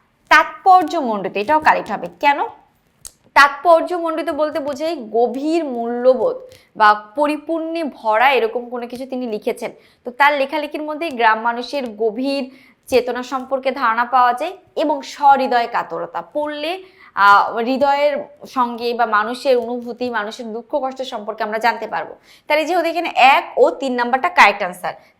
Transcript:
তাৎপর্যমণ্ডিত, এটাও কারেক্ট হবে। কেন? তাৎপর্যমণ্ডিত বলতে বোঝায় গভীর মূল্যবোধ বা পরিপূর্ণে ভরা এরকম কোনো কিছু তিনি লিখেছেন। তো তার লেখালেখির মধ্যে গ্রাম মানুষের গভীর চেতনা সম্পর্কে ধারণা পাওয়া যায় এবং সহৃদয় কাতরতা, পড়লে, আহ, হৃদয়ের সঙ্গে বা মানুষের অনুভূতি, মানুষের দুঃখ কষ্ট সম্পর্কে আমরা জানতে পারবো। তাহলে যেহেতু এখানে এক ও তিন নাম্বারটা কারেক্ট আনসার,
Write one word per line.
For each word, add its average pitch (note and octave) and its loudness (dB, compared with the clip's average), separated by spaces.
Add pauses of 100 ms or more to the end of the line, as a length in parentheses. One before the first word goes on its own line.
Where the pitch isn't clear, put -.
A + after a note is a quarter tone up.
(300)
তাৎপর্যমণ্ডিত, D#4 2
এটাও G#3 0
কারেক্ট F#3+ 0
হবে। F3+ -6 (120)
কেন? C#4+ 2 (920)
তাৎপর্যমণ্ডিত E4 2
বলতে D4+ -2
বোঝায় D4+ -6 (160)
গভীর C4+ 0
মূল্যবোধ A#3+ 0 (400)
বা G#3+ 6
পরিপূর্ণে D#4 -4
ভরা A#3 2
এরকম A#3+ -2
কোনো A#3+ -10
কিছু B3 -12
তিনি B3+ -8
লিখেছেন। G#3+ -6 (320)
তো A#3+ -12
তার C#4+ 2
লেখালেখির D4 -4
মধ্যে D4+ -6
গ্রাম A3+ 0
মানুষের B3 -4 (120)
গভীর B3+ -4 (360)
চেতনা B3 0
সম্পর্কে C4 -4
ধারণা A#3+ 0
পাওয়া B3 4
যায় D#4 -6 (180)
এবং D4 -2
সহৃদয় B3+ 2
কাতরতা, E3+ -6
পড়লে, D4+ -6 (300)
আহ, G3+ 6
হৃদয়ের C#4 0 (220)
সঙ্গে A#3+ -2
বা A#3 0
মানুষের A#3 2
অনুভূতি, A#3+ -6
মানুষের A3 -6
দুঃখ A#3+ -6
কষ্ট C4 -8
সম্পর্কে G#3+ -8
আমরা G#3+ -4
জানতে G#3+ -2
পারবো। E3+ -8 (320)
তাহলে D4+ 2
যেহেতু E4 0
এখানে E4 -4
এক C#4 4
ও C#4 6
তিন C4 -4
নাম্বারটা B3 -2
কারেক্ট G#3 4
আনসার, F3 -6 (260)